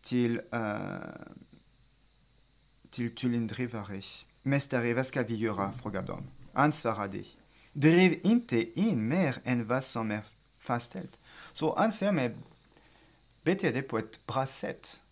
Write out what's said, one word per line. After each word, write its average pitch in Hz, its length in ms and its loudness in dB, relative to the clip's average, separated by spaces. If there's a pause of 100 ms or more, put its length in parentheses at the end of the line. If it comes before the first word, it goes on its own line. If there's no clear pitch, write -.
til, 120 340 2 (140)
euh, 104 720 -6 (1700)
til 117 240 -4
tulin 120 320 0
driv 117 240 -6
a 107 140 -6
re. 98 140 -8 (440)
Mest 139 280 2
a 120 80 2
revas 120 280 0
ka 127 160 -2
vigur 110 340 0
a 98 140 0
frogadon. 95 540 -6 (260)
Ans 151 300 4
vara 104 260 -2
de. 101 140 -10 (500)
Driv 165 500 8
inte 202 380 4 (160)
in 175 300 2
mer 151 360 2
en 120 240 0
vas 131 160 2
som 113 260 -2
er 104 120 -2 (360)
fastelt. 131 600 -6 (340)
So, - 240 0
ans 214 260 2
eo 202 100 2
me 127 180 2 (1120)
bete 175 300 2
de 135 80 0
poet - 440 -4
braset. - 760 -4 (120)